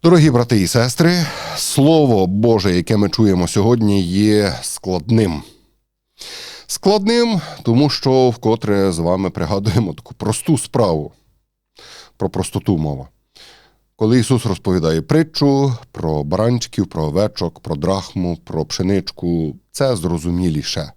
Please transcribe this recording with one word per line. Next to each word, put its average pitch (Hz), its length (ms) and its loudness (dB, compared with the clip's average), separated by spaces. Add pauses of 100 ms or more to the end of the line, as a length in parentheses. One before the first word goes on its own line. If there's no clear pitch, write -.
Дорогі 160 280 6
брати 120 300 2
і 87 60 2
сестри, 156 580 0 (300)
Слово 135 720 2
Боже, 101 480 2
яке 90 220 0
ми 101 120 2
чуємо 92 380 2
сьогодні, 104 560 2
є 101 580 0
складним. 92 840 -2 (1200)
Складним, 214 720 0 (220)
тому 127 260 4
що 131 400 2
вкотре 107 600 0
з 82 80 -4
вами 90 300 0
пригадуємо 98 640 -2
таку - 200 -18
просту - 440 -2
справу. 82 540 -2 (1040)
Про 92 120 -2
простоту - 480 -2
мова. 71 320 -6 (880)
Коли 113 240 2
Ісус 117 260 0
розповідає 87 560 0
притчу 139 720 0 (180)
про 78 320 -4
баранчиків, 107 640 -2
про 80 160 -4
овечок, 87 560 -4
про 82 160 -6
драхму, 87 680 -4
про 78 220 -6
пшеничку, 87 880 -2 (160)
це 131 240 -2
зрозуміліше. 85 1000 -4